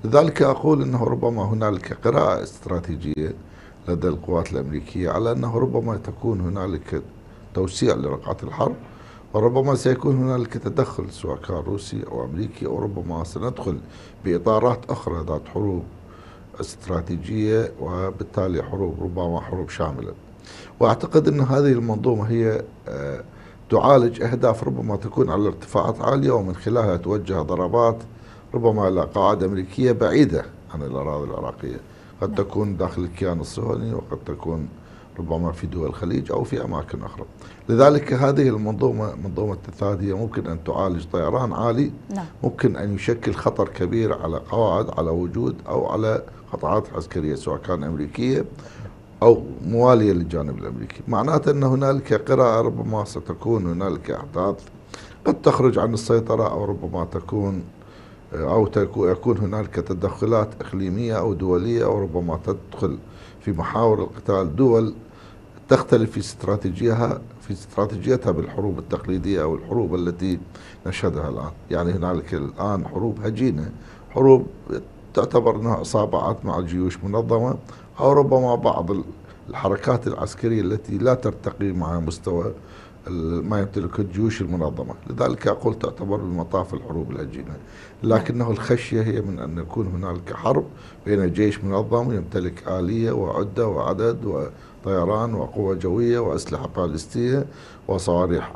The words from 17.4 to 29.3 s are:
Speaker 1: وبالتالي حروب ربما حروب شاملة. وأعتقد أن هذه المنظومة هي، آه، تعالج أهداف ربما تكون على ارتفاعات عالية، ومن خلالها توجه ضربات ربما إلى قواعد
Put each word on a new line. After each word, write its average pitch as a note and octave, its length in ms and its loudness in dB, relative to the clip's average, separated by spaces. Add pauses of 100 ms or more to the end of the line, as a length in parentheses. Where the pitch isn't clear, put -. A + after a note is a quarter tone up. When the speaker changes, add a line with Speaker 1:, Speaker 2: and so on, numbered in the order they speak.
Speaker 1:
وبالتالي F#2 840 -2
حروب F2 400 -4
ربما F2 380 -2
حروب - 280 -6
شاملة. C2 440 -6 (680)
وأعتقد A#2+ 480 4
أن D3 120 2
هذه C3+ 320 4
المنظومة A#2 520 2
هي، A2 400 2 (240)
آه، C#2 360 -6 (460)
تعالج A#2 520 6
أهداف A#2 420 2
ربما A#2 320 -2
تكون G#2+ 340 0
على G2+ 180 2
ارتفاعات - 540 0
عالية، C3+ 300 2
ومن F#2+ 240 0
خلالها G#2+ 420 2
توجه F2 440 -2
ضربات F2+ 560 2 (560)
ربما G#2+ 340 4
إلى F2+ 140 4
قواعد G2 420 2